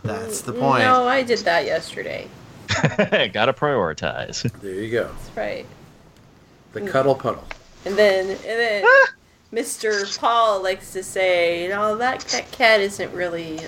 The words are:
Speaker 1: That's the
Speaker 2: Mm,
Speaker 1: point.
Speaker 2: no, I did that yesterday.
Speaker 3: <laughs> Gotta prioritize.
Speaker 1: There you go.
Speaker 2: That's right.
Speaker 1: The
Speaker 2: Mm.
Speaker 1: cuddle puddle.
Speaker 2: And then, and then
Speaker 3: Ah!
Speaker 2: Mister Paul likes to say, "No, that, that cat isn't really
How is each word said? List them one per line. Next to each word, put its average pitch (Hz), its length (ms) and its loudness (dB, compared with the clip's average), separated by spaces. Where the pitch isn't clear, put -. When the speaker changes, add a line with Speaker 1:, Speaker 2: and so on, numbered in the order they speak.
Speaker 1:
That's 202 400 -6
the - 100 -8
Speaker 2:
Mm, 240 80 -6
Speaker 1:
point. 262 240 4
Speaker 2:
no, 254 240 4
I 262 140 2
did 233 180 -2
that 170 240 0
yesterday. - 640 -6
Speaker 3:
<laughs> - 0 -
Gotta 127 840 0
prioritize. 85 880 -2
Speaker 1:
There 95 140 -10
you 110 160 -6
go. 110 140 0
Speaker 2:
That's - 320 -12
right. - 300 -8
Speaker 1:
The 110 100 -8
Speaker 2:
Mm. 202 60 -6
Speaker 1:
cuddle 135 260 4
puddle. 113 300 -4
Speaker 2:
And 196 120 -6
then, 190 340 4
and 190 100 -6
then 226 460 -2
Speaker 3:
Ah! 523 200 8
Speaker 2:
Mister 214 560 -2
Paul 226 440 2
likes 190 320 -4
to 185 80 -6
say, 175 680 0
"No, 208 280 0
that, 247 320 -2
that 247 240 -4
cat 220 280 6
isn't 196 320 -4
really 170 560 -6